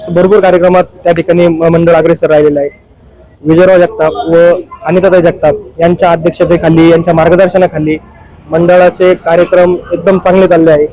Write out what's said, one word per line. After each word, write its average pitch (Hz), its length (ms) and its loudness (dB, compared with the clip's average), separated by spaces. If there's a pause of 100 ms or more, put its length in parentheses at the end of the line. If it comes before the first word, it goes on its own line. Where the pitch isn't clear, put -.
(120)
भरपूर 185 280 2
कार्यक्रमात 180 440 0 (200)
त्या 175 100 0
ठिकाणी 175 340 0
म-, 160 160 -2
मंडळ 170 300 2
अग्रेसर 160 360 0
राहिलेलं 151 300 0
आहे. 143 100 -4 (760)
विजयराव 180 320 2
जगताप 156 360 -2
व 170 480 0 (240)
अनिताताई 180 360 0
जगताप 151 340 -2 (240)
यांच्या 175 320 0
अध्यक्षतेखाली, 165 760 0
यांच्या 170 240 0
मार्गदर्शनाखाली 165 840 0 (520)
मंडळाचे 180 640 2
कार्यक्रम 175 640 0 (160)
एकदम 180 240 -2
चांगले 185 300 0
चालले 165 240 2
आहे. 151 220 0